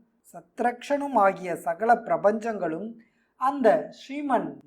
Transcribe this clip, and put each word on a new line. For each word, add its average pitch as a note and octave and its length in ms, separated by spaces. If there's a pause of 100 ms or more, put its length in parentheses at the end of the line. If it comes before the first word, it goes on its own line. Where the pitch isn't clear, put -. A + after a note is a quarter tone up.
(260)
சத்ரக்ஷனும் B3 920
ஆகிய F#3 380
சகல F3+ 420
பிரபஞ்சங்களும் G3+ 920 (520)
அந்த C4+ 280 (240)
ஸ்ரீமன் C4 560 (180)